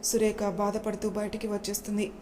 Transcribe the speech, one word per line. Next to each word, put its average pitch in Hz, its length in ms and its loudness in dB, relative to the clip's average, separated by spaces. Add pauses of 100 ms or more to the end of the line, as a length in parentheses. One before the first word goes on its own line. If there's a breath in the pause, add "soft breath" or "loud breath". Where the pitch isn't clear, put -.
సురేఖ 214 400 4
బాధపడుతూ 202 680 0
బయటికి 208 360 -4
వచ్చేస్తుంది. 208 760 -2